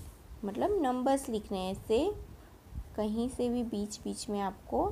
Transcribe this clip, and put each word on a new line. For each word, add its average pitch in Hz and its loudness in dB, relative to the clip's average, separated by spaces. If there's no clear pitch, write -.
मतलब 285 2
नंबर्स 269 4
लिखने 214 -2
हैं। 185 -2
ऐसे 220 4
कहीं 220 2
से 247 2
भी 240 2
बीच 208 -4
बीच 202 -6
में 208 0
आपको 202 0